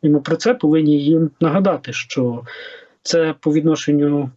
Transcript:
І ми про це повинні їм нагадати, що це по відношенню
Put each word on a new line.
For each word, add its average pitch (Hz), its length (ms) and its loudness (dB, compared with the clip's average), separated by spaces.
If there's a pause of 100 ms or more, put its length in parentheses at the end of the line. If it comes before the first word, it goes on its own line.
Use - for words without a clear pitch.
І 156 80 2
ми 147 100 4
про 156 160 -2
це 233 180 0
повинні 151 460 2
їм 156 300 2 (120)
нагадати, 165 520 0
що 123 500 -4 (600)
це 160 360 0
по 151 140 0
відношенню 147 840 0